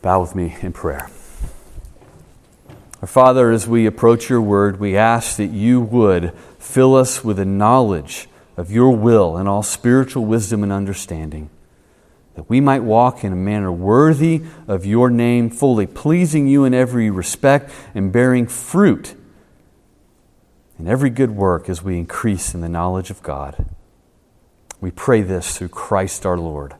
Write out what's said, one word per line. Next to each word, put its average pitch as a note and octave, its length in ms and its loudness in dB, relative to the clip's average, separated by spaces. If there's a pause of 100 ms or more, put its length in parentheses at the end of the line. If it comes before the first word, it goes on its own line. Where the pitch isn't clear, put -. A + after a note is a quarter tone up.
Bow F#2 180 2
with F2 140 -8
me F2 260 -6
in F2+ 120 -8
prayer. - 360 -10 (1900)
Our G2+ 60 -12
Father, B2+ 420 4
as A2+ 180 0
we A2+ 200 2
approach A#2 420 2
your A#2+ 120 2
word, G2+ 380 2
we G2 160 -4
ask A2+ 420 0
that G#2 100 -2
you A#2 340 2
would G2+ 520 2 (260)
fill C3 360 4
us B2+ 280 0
with G#2 160 -2
a G2 60 -2
knowledge G2+ 840 0 (260)
of F2 140 -10
your B2 260 4
will G#2 420 4
and G2 120 -2
all G#2 140 -2
spiritual B2+ 600 0
wisdom G#2+ 380 -2
and G2+ 100 -2
understanding, D#2+ 760 -8 (880)
that E2 120 -18
we B2 140 2
might C#3 220 2
walk A#2+ 400 2
in G2 100 -4
a - 20 -4
manner F#2+ 360 -4
worthy D3 720 2 (240)
of F#2+ 180 -4
your A#2 240 2
name, A#2+ 400 2
fully A#2 380 0
pleasing D#3 580 0
you C#3 180 4
in B2+ 120 2
every B2 340 0
respect C3+ 600 0 (240)
and G2 160 -2
bearing B2 340 2
fruit - 680 0 (1600)
in E2+ 80 -10
every C3 240 0
good A#2 240 -2
work F#2 340 0
as E2+ 140 -8
we F#2+ 120 -4
increase F2+ 600 -4
in E2+ 60 -8
the E2 80 -6
knowledge F2+ 420 -4
of F#2+ 100 -14
God. C#2 440 -8 (1120)
We F#2 100 -8
pray A2+ 320 0
this F#2 340 -6
through F#2 120 -10
Christ - 580 -6
our F2+ 140 -2
Lord. D2 400 -10